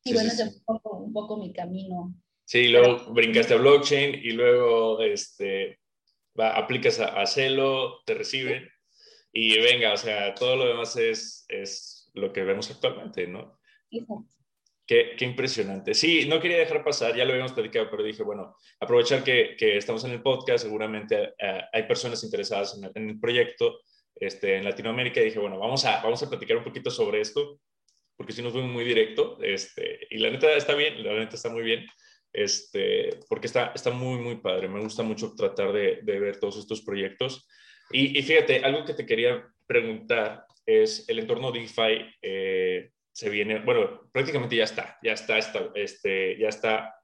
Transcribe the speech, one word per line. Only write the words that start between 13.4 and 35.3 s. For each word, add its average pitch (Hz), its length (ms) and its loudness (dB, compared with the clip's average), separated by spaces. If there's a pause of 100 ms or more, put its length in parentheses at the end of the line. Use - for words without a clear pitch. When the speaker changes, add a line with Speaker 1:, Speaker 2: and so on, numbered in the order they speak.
Speaker 1:
Exacto. 220 340 -10 (640)
Speaker 2:
Qué, 117 280 4
qué 123 100 -2
impresionante. 113 680 -4
Sí, 156 340 4
no 160 120 2
quería 170 180 0
dejar 160 260 2
pasar, 120 320 0
ya 123 80 2
lo 131 100 2
habíamos 127 200 -2
platicado, 110 380 -2
pero 104 120 -4
dije, 107 200 -6
bueno, 101 320 -8 (240)
aprovechar 120 440 4
que, 123 320 4
que 107 220 4
estamos 110 280 -4
en 127 80 -4
el 117 100 -8
podcast, 123 400 2
seguramente, 107 720 -2
eh, 95 240 -4 (100)
hay - 120 0
personas - 400 -2
interesadas 101 520 -4
en 98 100 -14
el, 92 100 -12
en 107 160 -6
el 107 80 -12
proyecto, 117 640 2 (340)
este, 98 420 -2
en 98 80 -4
Latinoamérica, 113 560 -2
y 110 40 6
dije, 110 120 -2
bueno, 98 220 -4
vamos 127 260 -2
a, 107 160 2
vamos 117 220 0
a 131 60 -8
platicar 113 280 -2
un 117 60 -4
poquito 127 260 -8
sobre 107 320 0
esto, 143 380 -6 (580)
porque - 160 -12
sí 117 80 -10
nos 120 120 -6
fuimos 127 180 -4
muy 120 120 -4
directo, 120 600 2
este, - 560 -4 (100)
y 110 80 -10
la 113 140 0
neta 147 240 4
está 143 180 0
bien, 147 300 -2
la 101 100 -2
neta 113 220 -4
está 113 140 -8
muy 117 120 -6
bien, 113 240 0 (480)
este, - 840 -2 (100)
porque - 180 -4
está, 120 280 -2
está - 160 -2
muy, 127 280 -4
muy 120 180 -6
padre. 92 300 -2
Me 98 140 -6
gusta 110 220 -6
mucho 110 320 -6